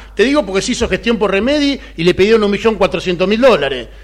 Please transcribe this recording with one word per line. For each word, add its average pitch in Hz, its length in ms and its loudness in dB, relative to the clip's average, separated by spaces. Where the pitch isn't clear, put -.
Te 202 120 0
digo 285 200 0
porque 190 160 -4
se 247 120 -4
hizo 226 160 -4
gestión 214 280 -2
por 196 140 -2
Remedi 277 480 0
y 160 80 -6
le 175 100 4
pidieron 214 300 2
un 202 80 0
millón 208 240 0
cuatrocientos 180 540 -2
mil 214 100 0
dólares. 202 480 2